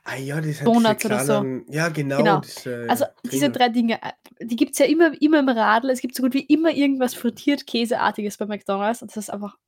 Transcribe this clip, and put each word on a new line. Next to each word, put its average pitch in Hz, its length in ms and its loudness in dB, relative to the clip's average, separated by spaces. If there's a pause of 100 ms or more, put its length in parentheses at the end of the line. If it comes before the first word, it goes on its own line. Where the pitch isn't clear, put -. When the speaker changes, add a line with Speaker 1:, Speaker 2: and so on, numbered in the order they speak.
Speaker 1:
Ah - 140 -10
ja, 139 240 -6
das 151 160 -4
sind - 100 -8
Speaker 2:
Donuts 226 360 4
Speaker 1:
diese 214 120 -2
Speaker 2:
oder 139 100 0
so. 143 100 0
Speaker 1:
kleinen, 131 360 -2
ja, 160 200 -2
genau, 147 260 -2
Speaker 2:
Genau. 123 240 4
Speaker 1:
diese 120 480 -10
Speaker 2:
Also 247 160 0 (200)
diese 269 260 0
Speaker 1:
Dinger. - 0 -
Speaker 2:
drei 247 180 2
Dinge, 233 340 0
äh, - 440 -14
die 233 100 -4
gibt's - 220 0
ja 285 80 6
immer, 320 260 4 (100)
immer 311 160 6
im 269 100 4
Radl. 226 420 2
Es 254 100 -2
gibt 247 160 -8
so 254 80 0
gut 254 100 0
wie 269 100 -2
immer 311 280 2
irgendwas 269 420 0
frittiert - 540 -4
Käseartiges 220 680 -2
bei 214 100 -6
McDonald's 202 540 -4
und 214 120 -18
das - 60 -20
ist 214 120 -10
einfach, 202 260 -10 (120)